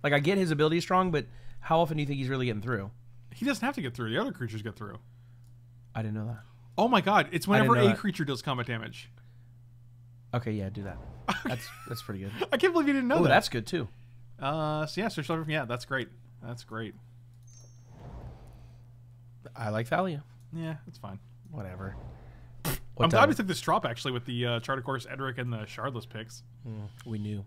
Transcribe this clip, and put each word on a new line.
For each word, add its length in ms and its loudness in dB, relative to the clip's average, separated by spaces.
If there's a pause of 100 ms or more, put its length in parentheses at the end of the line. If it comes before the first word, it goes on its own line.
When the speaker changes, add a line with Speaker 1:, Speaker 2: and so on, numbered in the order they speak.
Speaker 1:
Like, 100 4
I 60 6
get 180 4
his 140 2
ability 260 4
is 60 0
strong, 280 4
but 140 0 (340)
how 200 4
often 180 2
do 40 0
you 60 0
think 100 -2
he's 120 -2
really 180 0
getting 140 -2
through? 280 -2 (460)
Speaker 2:
He 100 -4
doesn't 180 0
have 120 0
to 60 -4
get 120 -4
through. 160 -4
The 100 0
other 120 0
creatures 320 -6
get 120 -8
through. 220 -12 (1000)
Speaker 1:
I 80 -2
didn't 120 -2
know 120 -4
that. 120 -6 (380)
Speaker 2:
Oh 100 6
my 140 8
god, 300 4
it's 160 0
Speaker 1:
I 100 8
didn't 120 8
Speaker 2:
whenever 60 10
Speaker 1:
know 120 8
Speaker 2:
a 60 8
Speaker 1:
that. 40 0
Speaker 2:
creature 260 0
deals 200 -2
combat 240 -2
damage. 420 -6 (1200)
Speaker 1:
Okay, 180 -2
yeah, 180 -2
do 140 -8
that. 140 -8 (240)
Speaker 2:
<laughs> 240 -4
Speaker 1:
That's, 220 -4 (200)
that's 160 -8
pretty 180 -8
good. 100 -6 (220)
Speaker 2:
I 40 2
can't 140 6
believe 160 4
you 60 4
didn't 140 2
know 100 4
Speaker 1:
Oh, 60 6
Speaker 2:
that. 60 8
Speaker 1:
that's 200 6
good, 160 -4
too. 220 -2 (520)
Speaker 2:
Uh, 460 -2
so 160 -4
yeah, 60 0
search 220 -4
level, 200 0
yeah, 160 0
that's 200 -4
great. 240 -2 (340)
That's 200 -10
great. 300 -8 (2500)
Speaker 1:
I 140 -4
like 180 -2
Thalia. 360 -2 (300)
Speaker 2:
Yeah, 220 -6 (120)
it's 120 -18
fine. 200 -12 (300)
Speaker 1:
Whatever. 460 -8 (720)
Speaker 2:
I'm 80 0 (220)
Speaker 1:
What 140 4
Speaker 2:
glad 120 8
Speaker 1:
time? 80 8
Speaker 2:
we 60 4
took 120 -2
this 140 -2
drop, 240 2
actually, 260 -2
with 140 -4
the, 200 -2
uh, 140 0
Chart 180 -4
a 60 -6
Course, 260 -4
Edric, 300 -6
and 120 -4
the 140 -4
Shardless 420 -6
picks. 360 -12 (240)
Speaker 1:
Mm, 200 -10 (180)
we 120 -6
knew. 300 -6